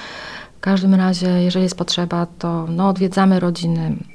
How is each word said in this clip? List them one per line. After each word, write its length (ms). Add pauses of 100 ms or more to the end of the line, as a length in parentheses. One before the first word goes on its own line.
(580)
W 20
każdym 340
razie, 340
jeżeli 360
jest 140
potrzeba, 480
to, 440
no, 200
odwiedzamy 500
rodziny, 560 (200)